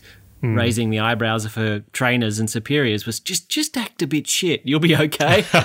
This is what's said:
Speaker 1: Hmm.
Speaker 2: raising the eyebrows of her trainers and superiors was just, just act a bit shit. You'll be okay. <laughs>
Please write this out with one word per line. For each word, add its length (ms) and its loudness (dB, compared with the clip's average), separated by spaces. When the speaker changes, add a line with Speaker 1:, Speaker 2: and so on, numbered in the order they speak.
Speaker 1:
Hmm. 120 0
Speaker 2:
raising 360 0
the 100 0
eyebrows 460 0
of 100 -10
her 260 -2
trainers 460 0
and 100 -2
superiors 560 -2
was 160 -6
just, 260 -6
just 300 -4
act 240 -8
a 60 0
bit 200 -2
shit. 380 0
You'll 160 2
be 140 4
okay. 540 2
<laughs> 40 2